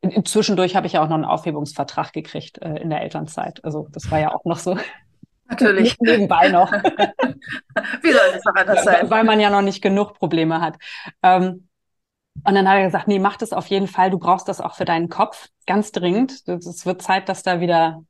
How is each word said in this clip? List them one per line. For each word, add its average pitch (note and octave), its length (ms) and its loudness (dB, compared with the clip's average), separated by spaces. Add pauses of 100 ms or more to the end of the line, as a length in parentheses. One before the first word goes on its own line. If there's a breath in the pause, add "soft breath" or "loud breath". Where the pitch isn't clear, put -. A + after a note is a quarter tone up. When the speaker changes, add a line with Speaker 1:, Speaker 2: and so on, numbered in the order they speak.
Speaker 1:
In-, F#3 100 0
in-, G3+ 140 0
zwischendurch F#3 500 0
habe F3 120 0
ich - 60 -6
ja D#3+ 100 2
auch D#3 60 0
noch D#3+ 60 0
einen D#3 100 0
Aufhebungsvertrag D3 880 -4
gekriegt, - 460 -12
äh, D#3 180 -8
in E3 120 -6
der D#3 120 -4
Elternzeit. - 600 -10
Also D3+ 280 -8
das - 180 -12
war D#3 100 0
ja D3+ 140 0
auch - 120 -6
noch E3+ 120 -2
so F#3 200 -4 (680 loud breath)
Speaker 2:
Natürlich. A3 500 2
Speaker 1:
<laughs> - 40 -4
nebenbei G3 480 4
noch. F3+ 220 4
Speaker 2:
<laughs> - 1300 -4
Wie E4 100 4
soll - 220 4
das F#3 100 -8
noch G3 120 2
anders F#3+ 300 2
Speaker 1:
Weil, F3+ 140 4
Speaker 2:
sein? - 100 -2
Speaker 1:
weil A3 140 2
man A3 160 4
ja G#3 100 4
noch G3+ 120 2
nicht G3 200 -2
genug G3+ 340 0
Probleme E3 460 -2
hat. D#3+ 160 -6 (440 loud breath)
Ähm, F#3 460 2 (760)
und G3 120 2
dann F#3+ 120 4
habe G3 120 6
ich F#3+ 60 2
gesagt, F3 220 -2
„Nee, G3+ 120 2
mach F#3+ 180 -4
das - 160 -8
auf G#3 140 -6
jeden G3 200 -2
Fall. F#3 220 2
Du F#3+ 80 -2
brauchst F#3+ 300 0
das G3 140 -8
auch - 140 -10
für F3+ 100 -6
deinen E3+ 240 -2
Kopf, - 400 -4 (180)
ganz G#3 240 0
dringend. G3+ 560 -2
Es F3 380 -10
wird F3+ 160 -4
Zeit, F#3+ 280 -2
dass F#3 140 -8
da F3+ 160 -2
wieder E3 500 0